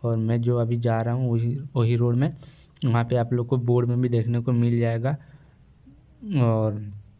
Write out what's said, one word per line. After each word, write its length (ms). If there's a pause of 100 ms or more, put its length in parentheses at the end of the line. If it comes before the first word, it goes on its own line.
और 140
मैं 240
जो 160
अभी 200
जा 240
रहा 120
हूँ 180
वही, 260 (180)
वही 200
road 200
में। 200 (500)
वहाँ 180
पे 120
आप 180
लोग 140
को 100
बोर्ड 320
में 120
भी 80
देखने 300
को 120
मिल 280
जाएगा 380 (1200)
और 540 (280)